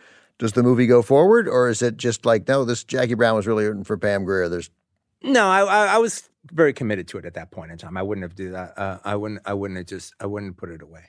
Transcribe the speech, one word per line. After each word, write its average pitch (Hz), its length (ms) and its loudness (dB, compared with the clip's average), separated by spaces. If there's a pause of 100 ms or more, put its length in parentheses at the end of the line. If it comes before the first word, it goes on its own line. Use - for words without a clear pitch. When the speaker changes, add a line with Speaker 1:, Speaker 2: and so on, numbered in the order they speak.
(400)
Speaker 1:
does 113 140 -2
the 123 100 4
movie 123 240 4
go 120 140 6
forward, 175 460 6
or 123 220 2
is 113 120 -2
it 117 140 0
just - 300 -4
like, 113 240 2
"No, 135 160 2
this 117 180 -4
Jackie 127 300 -2
Brown 113 220 2
was 101 120 -2
really 107 180 0
rooting 104 200 -4
for 107 120 -4
Pam 98 280 -2
Grier"? 92 240 0
There's 85 200 -8 (540)
Speaker 2:
No, 247 240 4
I, 190 140 4
I, 202 240 2 (100)
I - 40 4
was - 280 -2 (240)
very 156 220 4
committed 104 360 -4
to - 80 -12
it 82 80 -14
at 85 100 -14
that 82 160 -16
point 82 200 -16
in 85 60 -16
time. 87 180 -14
I 92 80 -6
wouldn't 101 200 -6
have 87 120 -12
do 92 160 -10
that. 92 260 -12
Uh, 95 280 -6
I 101 100 -4
wouldn't, 104 300 -8
I 101 80 -6
wouldn't 98 240 -6
have 90 100 -12
just, - 320 -16
I 104 60 -10
wouldn't 101 320 -10
put 87 120 -14
it 82 120 -18
away. 80 280 -20